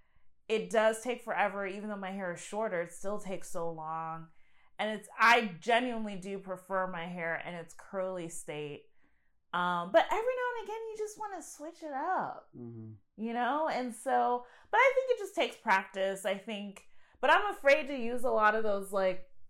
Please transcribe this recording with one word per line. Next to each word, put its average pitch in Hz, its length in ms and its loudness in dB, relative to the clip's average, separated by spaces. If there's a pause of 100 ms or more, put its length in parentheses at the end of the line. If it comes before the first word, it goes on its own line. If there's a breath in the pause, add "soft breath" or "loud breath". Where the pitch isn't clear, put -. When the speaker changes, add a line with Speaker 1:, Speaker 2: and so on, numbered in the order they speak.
(480)
Speaker 1:
it 202 220 0
does 220 320 4
take 247 220 -6
forever. 196 420 0
Even 202 220 -8
though 208 80 -6
my 190 160 -8
hair 190 220 -4
is 160 60 -12
shorter, 208 420 -2
it 170 100 -8
still 202 260 -2
takes 180 320 -6
so 170 180 -2
long. 160 600 -6 (500)
And 214 180 -2
it's, 208 120 -12 (100)
I 226 420 6
genuinely 226 540 2
do 196 240 -6
prefer 185 480 -4
my 175 200 -6
hair 165 380 -4
in 175 100 -8
its 165 220 -12
curly 185 520 -6
state. 151 560 -8 (680)
Um, 175 380 -2
but 302 180 6
every 466 280 0
now 494 240 -2
and 392 80 -10
again, 440 120 -6 (120)
you 427 60 -12
just 427 200 -8
wanna 403 240 -10
switch 330 400 -14
it 302 100 -8
up, 277 640 -4
Speaker 2:
Mm-hmm. 113 360 -12 (240)
Speaker 1:
you 220 180 -4
know? 254 340 0
And 247 240 -2
so, 247 540 0 (240 loud breath)
but 403 80 2
I 523 160 6
think 523 160 2
it 453 80 2
just 403 160 -6
takes 247 220 0
practice, 196 680 0
I 196 140 0
think. 202 460 -10 (360)
But 269 100 6
I'm 392 200 6
afraid 285 380 6
to 285 80 -2
use 240 260 0
a 254 80 4
lot 214 240 6
of 220 80 2
those, 202 300 0
like, 190 340 2 (240)